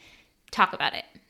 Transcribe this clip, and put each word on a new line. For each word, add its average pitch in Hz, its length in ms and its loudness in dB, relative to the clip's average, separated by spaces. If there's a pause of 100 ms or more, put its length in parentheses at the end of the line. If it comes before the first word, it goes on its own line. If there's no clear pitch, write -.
(520)
talk - 220 2
about - 200 -2
it. - 120 -10 (240)